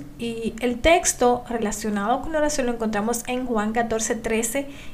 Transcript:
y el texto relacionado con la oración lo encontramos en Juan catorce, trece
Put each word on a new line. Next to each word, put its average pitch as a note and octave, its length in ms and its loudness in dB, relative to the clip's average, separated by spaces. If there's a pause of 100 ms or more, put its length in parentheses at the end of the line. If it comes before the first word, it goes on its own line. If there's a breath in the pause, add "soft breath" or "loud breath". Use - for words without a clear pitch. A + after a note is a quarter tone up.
(180)
y A3+ 420 -4
el B3 200 0
texto B3 680 4
relacionado A3 720 0
con D#4+ 120 -6
la D4+ 80 2
oración D4 260 2
lo A#3+ 80 0
encontramos A3 520 -2
en B3+ 200 -2
Juan A3 260 0
catorce, A3+ 440 0
trece A3+ 520 -2 (260 loud breath)